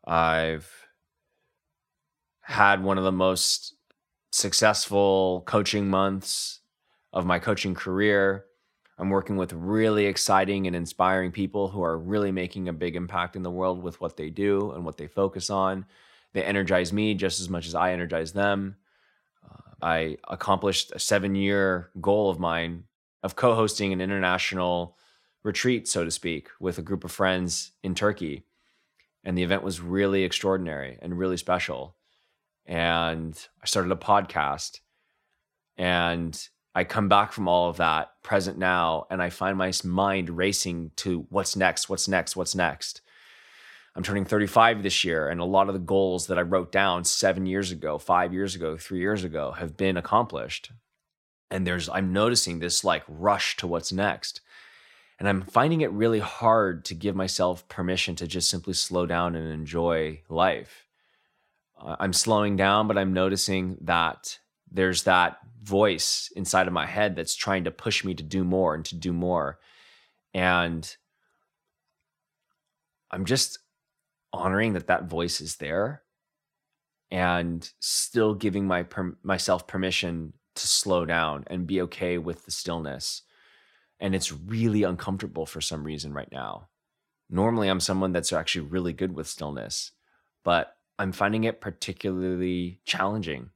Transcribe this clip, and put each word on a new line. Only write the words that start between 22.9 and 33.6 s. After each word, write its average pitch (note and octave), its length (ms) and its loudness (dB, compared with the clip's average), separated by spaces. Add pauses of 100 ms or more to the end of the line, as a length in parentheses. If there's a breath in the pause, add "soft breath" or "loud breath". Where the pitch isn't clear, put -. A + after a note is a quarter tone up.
of G2 100 -4
co-hosting A2 580 2
an F#2 80 -2
international F#2 960 0 (460 soft breath)
retreat, A2+ 460 0
so F2 160 0
to E2 80 -4
speak, D#2+ 380 -6 (100)
with F2+ 180 -4
a E2+ 40 -8
group F2+ 200 -4
of F2 80 -12
friends F2+ 640 0 (100)
in F#2 140 -4
Turkey. F2+ 480 -2 (800)
And F2+ 120 -2
the F2+ 60 2
event F#2 220 0
was F2 160 -4
really F#2+ 420 2
extraordinary E2+ 800 -2
and F2 160 -6
really F#2 180 0
special. E2+ 600 -2 (680)
And E2 720 0 (240)